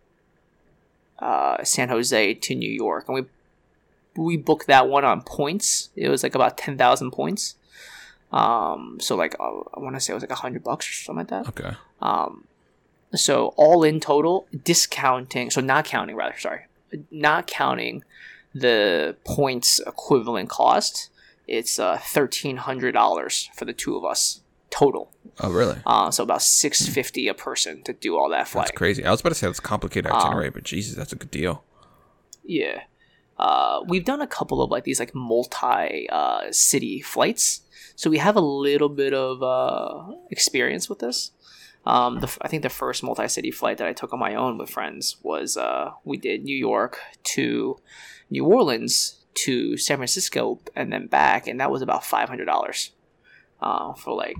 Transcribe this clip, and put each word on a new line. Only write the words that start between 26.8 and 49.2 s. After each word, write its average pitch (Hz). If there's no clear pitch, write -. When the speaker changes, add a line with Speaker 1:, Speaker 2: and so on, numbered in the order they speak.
Speaker 1:
fifty 123
a 95
person -
to 123
do 85
all 71
that 80
flight. -
Speaker 2:
That's -
crazy. 98
I 90
was 113
about -
to 160
say 101
that's 90
a -
complicated -
Speaker 1:
Um, 117
Speaker 2:
itinerary, 80
but -
Jesus, 104
that's -
a -
good -
deal. 85
Speaker 1:
Yeah. 123
Uh, 67
we've 180
done 285
a 254
couple -
of, 120
like, 123
these, 135
like, 120
multi, 117
uh, 62
city 117
flights, -
so -
we 156
have 196
a 202
little 143
bit 139
of, 131
uh, 135
experience 131
with 202
this. -
Um, 123
the 127
f-, -
I 147
think 156
the 127
first 127
multi-city 123
flight -
that 107
I -
took -
on 127
my 104
own 120
with -
friends -
was, 76
uh, 64
we 139
did 110
New 139
York 113
to 120
New 135
Orleans 147